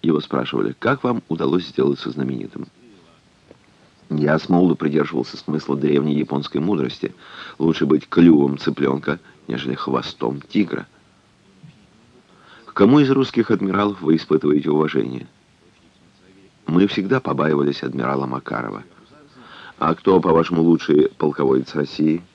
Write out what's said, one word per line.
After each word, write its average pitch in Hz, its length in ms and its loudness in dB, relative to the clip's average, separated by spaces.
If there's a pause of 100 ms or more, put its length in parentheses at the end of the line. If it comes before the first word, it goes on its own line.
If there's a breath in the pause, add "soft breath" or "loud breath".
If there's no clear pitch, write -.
Его 78 200 0
спрашивали: 64 580 -4
«Как 131 240 -2
вам 120 240 -2
удалось 82 400 -2
сделаться 69 460 -2
знаменитым?» 64 560 -8 (1400)
«Я 76 300 0
с - 100 -8
молоду 87 280 4
придерживался 73 600 -2
смысла 73 400 -4
древней 73 380 0
японской 71 440 -4
мудрости. 76 540 -4 (460 loud breath)
Лучше 80 260 2
быть 76 240 2
клювом 73 500 6
цыплёнка, 71 600 -2 (300 soft breath)
нежели 64 260 -6
хвостом 65 680 -6
тигра». - 460 -4 (1800 soft breath)
«К - 80 -20
кому 123 260 6
из 135 100 2
русских 127 400 0
адмиралов 101 520 -2
вы 80 120 2
испытываете 76 560 0
уважение?» 73 560 -2 (1400)
«Мы 87 180 4
всегда 98 320 -2
побаивались 71 640 -2
адмирала 67 440 -4
Макарова». 58 580 -8 (960 loud breath)
«А 82 160 0
кто, 92 240 4
по-вашему, 82 420 4
лучший 80 560 4
полководец 67 560 -2
России?» 78 480 -2 (120)